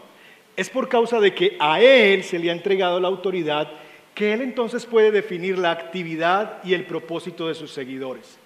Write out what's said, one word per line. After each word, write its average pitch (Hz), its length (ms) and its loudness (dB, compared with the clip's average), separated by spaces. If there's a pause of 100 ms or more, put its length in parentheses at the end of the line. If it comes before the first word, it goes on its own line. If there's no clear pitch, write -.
(540)
Es 190 140 -6
por 254 220 -4
causa 233 280 2
de 202 140 4
que 185 260 0
a 156 220 2
Él 220 420 8
se 180 160 -4
le 170 120 0
ha - 20 -2
entregado 185 480 0
la 180 80 0
autoridad 175 600 -2 (440)
que 208 200 0
Él 240 80 -4
entonces 240 420 -4
puede 220 280 4
definir 190 440 -2
la 180 140 0
actividad 170 920 -2
y 180 120 0
el 175 100 -4
propósito 165 640 -8
de 156 60 -4
sus 147 180 -14
seguidores. 131 720 -12